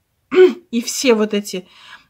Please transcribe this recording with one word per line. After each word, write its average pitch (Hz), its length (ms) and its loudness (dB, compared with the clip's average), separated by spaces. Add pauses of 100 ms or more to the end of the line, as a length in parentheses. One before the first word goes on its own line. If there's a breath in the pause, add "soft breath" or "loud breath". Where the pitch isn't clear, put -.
(300)
<clears throat> 349 420 2
и 233 100 -4
все 240 340 -2
вот 214 180 -2
эти 202 340 -8 (420 loud breath)